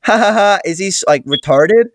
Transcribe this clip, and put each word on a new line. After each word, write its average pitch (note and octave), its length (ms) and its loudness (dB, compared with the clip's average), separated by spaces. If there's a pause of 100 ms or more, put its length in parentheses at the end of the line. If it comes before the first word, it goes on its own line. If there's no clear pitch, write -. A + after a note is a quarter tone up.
Ha, G#3+ 140 2
ha, G#3+ 160 2
ha, G3+ 320 2
is E3 140 -6
he F#3+ 80 -4
s-, F#3+ 200 -6
like, C#3+ 180 0
retarded? D3+ 680 0